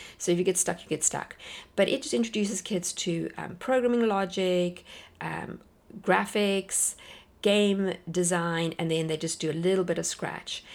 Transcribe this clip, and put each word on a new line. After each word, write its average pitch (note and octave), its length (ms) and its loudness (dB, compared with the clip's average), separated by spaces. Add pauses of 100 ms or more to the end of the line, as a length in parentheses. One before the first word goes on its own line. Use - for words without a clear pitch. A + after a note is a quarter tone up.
(160)
So - 160 0
if F3 60 4
you F3+ 60 2
get F#3 120 2
stuck, - 260 -2
you - 60 -14
get D#3 160 -2
stuck. - 320 -2 (380)
But G3 140 4
it C#4 140 0
just - 120 -4
introduces G#3+ 480 0
kids F3+ 320 -4
to, E3 420 -2
um, - 200 -10
programming A#3+ 520 2
logic, F#3 760 0 (360)
um, E3 400 -8 (400)
graphics, G3 920 2 (480)
game G3+ 520 4 (160)
design, E3+ 680 0
and E3 120 0
then D#3+ 160 2
they D#3 100 0
just E3 220 -4
do D#3 120 -2
a - 20 2
little F3+ 320 2
bit E3+ 140 -2
of C#3 80 -2
Scratch. - 580 -8 (100)